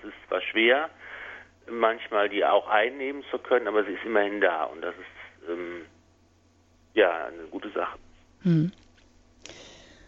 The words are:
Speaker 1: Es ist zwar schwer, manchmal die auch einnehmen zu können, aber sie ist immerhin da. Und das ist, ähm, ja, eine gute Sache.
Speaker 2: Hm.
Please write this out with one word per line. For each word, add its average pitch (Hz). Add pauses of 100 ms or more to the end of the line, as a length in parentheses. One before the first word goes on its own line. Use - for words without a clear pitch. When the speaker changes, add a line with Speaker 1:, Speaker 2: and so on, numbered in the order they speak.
Speaker 1:
Es 104
ist 101 (120)
zwar 92
schwer, 123 (800)
manchmal 110
die 98
auch 95
einnehmen 135
zu 127
können, 120
aber 107
sie 98
ist 90
immerhin 104
da. 85
Und 78
das 87
ist, -
ähm, 87 (1120)
ja, 85
eine 82
gute 85
Sache. - (460)
Speaker 2:
Hm. 170 (1400)